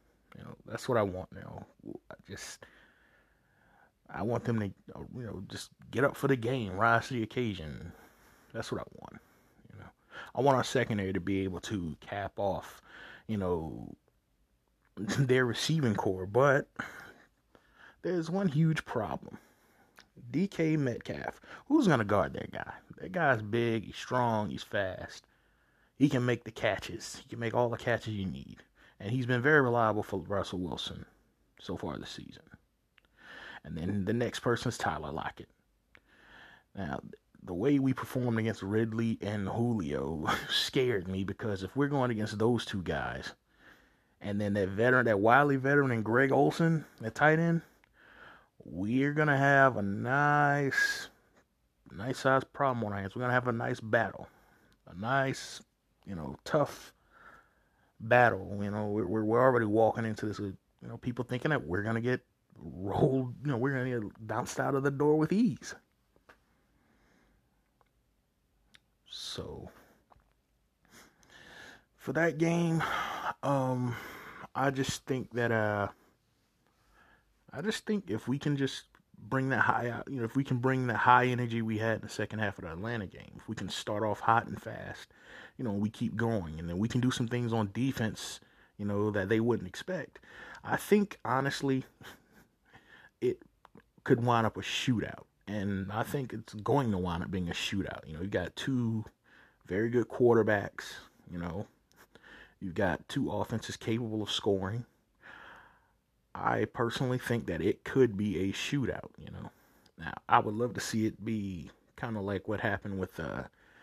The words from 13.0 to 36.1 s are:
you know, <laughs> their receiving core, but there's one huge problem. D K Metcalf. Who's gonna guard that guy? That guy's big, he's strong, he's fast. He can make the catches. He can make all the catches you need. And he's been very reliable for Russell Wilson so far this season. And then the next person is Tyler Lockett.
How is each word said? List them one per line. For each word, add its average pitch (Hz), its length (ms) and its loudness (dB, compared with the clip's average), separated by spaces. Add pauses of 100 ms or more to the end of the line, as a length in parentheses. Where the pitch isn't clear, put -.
you 107 100 -2
know, 78 580 -4 (560)
<laughs> - 460 -20
their 127 500 4
receiving 123 480 2
core, 95 320 -2
but 135 420 4 (1300)
there's 170 280 -2
one 196 180 0
huge 160 360 4
problem. - 540 -6 (920)
D 160 160 2
K 156 300 2
Metcalf. 120 640 -4 (260)
Who's 277 220 6
gonna 123 160 6
guard 98 300 4
that - 180 -8
guy? - 200 -8 (280)
That 185 120 -10
guy's 143 300 2
big, 113 420 0
he's 95 120 -14
strong, 113 540 0
he's - 120 -8
fast. - 640 -6 (720)
He 143 120 6
can 127 160 2
make 123 200 2
the 110 60 -12
catches. - 720 -4
He - 60 -20
can 117 100 -10
make 113 160 -2
all 120 140 2
the 113 80 -4
catches 110 380 -2
you 98 120 -2
need. 67 360 -10 (360)
And 101 120 -8
he's 127 160 -2
been 123 160 2
very 147 180 8
reliable 117 420 4
for - 160 -4
Russell 92 400 -4
Wilson 87 480 -6 (540)
so 90 160 -8
far 78 220 -6
this - 120 -12
season. - 320 -16 (1200)
And 82 120 -10
then 92 300 -2
the 110 80 2
next 120 260 -2
person 120 300 0
is - 80 -8
Tyler 78 340 -4
Lockett. - 380 -10 (1200)